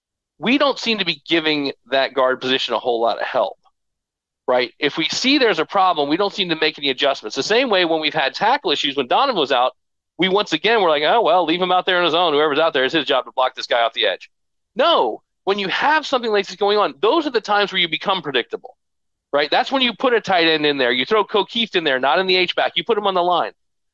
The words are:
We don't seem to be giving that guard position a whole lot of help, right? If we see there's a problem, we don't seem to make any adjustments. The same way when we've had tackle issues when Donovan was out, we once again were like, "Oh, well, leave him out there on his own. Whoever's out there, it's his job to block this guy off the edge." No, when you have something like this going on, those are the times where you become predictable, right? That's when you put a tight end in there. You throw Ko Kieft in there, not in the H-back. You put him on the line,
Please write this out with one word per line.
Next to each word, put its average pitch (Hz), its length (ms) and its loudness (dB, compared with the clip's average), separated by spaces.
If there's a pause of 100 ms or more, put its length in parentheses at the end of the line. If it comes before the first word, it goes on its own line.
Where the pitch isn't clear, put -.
(380)
We 233 200 0
don't 277 220 0
seem 226 180 -2
to 190 60 -2
be 170 240 -6
giving 156 440 0 (200)
that 131 220 0
guard 127 260 0
position 127 340 -2
a 107 60 0
whole 120 200 -2
lot 113 200 0
of - 40 -4
help, - 340 -2 (880)
right? 123 320 0
If 143 160 -2
we 160 80 -2
see 262 340 0
there's 208 220 2
a 151 60 -2
problem, 175 420 0
we 151 80 0
don't 196 180 -2
seem 185 140 -4
to 160 80 -2
make 156 200 -2
any 143 140 -4
adjustments. 127 460 -2
The 135 80 -2
same 240 260 0
way 185 140 2
when 160 160 0
we've 156 140 -2
had 135 200 0
tackle 233 380 0
issues 139 240 -4
when 135 100 -2
Donovan 220 320 0
was 135 140 0
out, 123 240 0 (420)
we 180 100 2
once 202 240 0
again 220 300 2
were 170 80 4
like, 151 140 2
"Oh, 208 180 2
well, 175 220 2
leave 170 180 -2
him 180 80 0
out 180 160 0
there 185 120 2
on 175 60 2
his 156 100 2
own. 170 180 2
Whoever's 147 260 2
out 160 140 2
there, 131 120 2
it's 131 100 -2
his 151 100 0
job 127 220 0
to 117 60 -20
block 127 220 0
this 117 140 -12
guy 123 140 2
off 113 100 0
the 110 140 -2
edge." 90 220 -4 (460)
No, 226 480 0 (220)
when 202 160 -2
you 196 80 -4
have 294 360 0
something 240 280 -2
like 202 160 0
this 185 80 -14
going 208 220 2
on, 170 220 0
those 294 280 2
are - 20 -8
the 233 100 0
times 208 300 0
where 185 100 -2
you 175 80 0
become 175 340 -2
predictable, 127 540 -4 (560)
right? 147 180 0
That's 220 200 0
when 262 120 0
you 240 100 0
put 240 220 0
a 214 60 4
tight 175 280 2
end 156 180 2
in 143 120 0
there. 123 120 2
You 127 140 0
throw 208 180 2
Ko 196 220 -2
Kieft 233 320 -4
in 170 80 -2
there, 131 160 0
not 143 180 2
in 190 80 0
the 185 80 2
H-back. 175 400 0
You 170 80 -4
put 220 140 -2
him 208 100 -2
on 190 80 0
the 180 80 0
line, 165 300 0 (420)